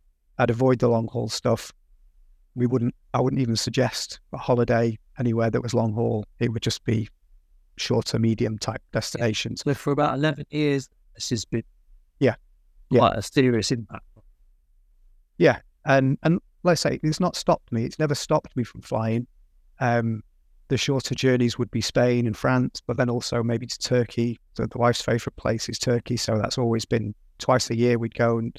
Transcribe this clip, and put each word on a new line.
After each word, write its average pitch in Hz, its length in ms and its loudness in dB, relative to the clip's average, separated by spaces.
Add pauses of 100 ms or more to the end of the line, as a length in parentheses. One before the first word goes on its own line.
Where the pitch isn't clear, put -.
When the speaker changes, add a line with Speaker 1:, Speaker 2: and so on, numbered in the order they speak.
(380)
Speaker 1:
I'd 120 120 2
avoid 123 280 2
the 120 100 2
long 113 200 0
haul 117 200 -6
stuff. - 440 -2 (800)
We 123 120 0
wouldn't, 120 280 0 (200)
I 127 60 2
wouldn't 135 200 0
even 117 160 0
suggest - 600 -2 (140)
a - 60 -10
holiday 117 600 2 (200)
anywhere 113 320 2
that 120 120 -2
was 120 120 -6
long 113 180 2
haul. 113 320 -2 (140)
It 117 140 0
would 110 100 -6
just - 220 -4
be 110 240 0 (680)
shorter, - 420 -2
medium 113 400 0
type - 240 -8 (100)
Speaker 2:
Yeah. 113 80 0
Speaker 1:
destinations. 113 640 -4
Speaker 2:
So 143 120 0
for - 180 -4
about 139 220 0
eleven 147 360 -4
years, 143 380 -2 (260)
this - 160 -10
has 113 140 -2
been 117 200 -4 (540)
Speaker 1:
Yeah. 123 180 4 (540)
Yeah. 123 100 6
Speaker 2:
quite 113 180 4
a 101 40 -4
serious 123 480 2
impact. 117 340 -6 (1300)
Speaker 1:
Yeah. 151 240 4 (240)
And, 135 380 2
and 165 180 2 (240)
like 175 80 4
I - 20 6
say, - 280 -2
it's 156 180 0
not 180 160 0
stopped - 360 0
me. 113 120 0
It's - 140 -8
never 147 160 0
stopped - 420 -2
me 123 80 0
from - 180 -12
flying. 113 440 -2 (540)
Um, 117 420 0 (460)
the 135 80 2
shorter 131 380 -2
journeys 123 440 2
would 120 120 -4
be 117 100 -2
Spain 123 460 2
and 110 100 -2
France, 127 500 0
but 120 100 -4
then 127 120 0
also 120 340 -2
maybe 117 240 -2
to - 120 -10
Turkey. 120 600 0 (180)
So 120 100 -2
the - 120 -10
wife's 120 220 2
favourite - 360 -2
place 117 320 -4
is 117 100 -8
Turkey. 120 380 0
So 113 220 -2
that's 110 200 -2
always 113 260 0
been 107 300 -2 (240)
twice - 320 0
a 117 60 0
year 120 220 4
we'd 113 160 -4
go, 117 240 2
and, 117 200 -6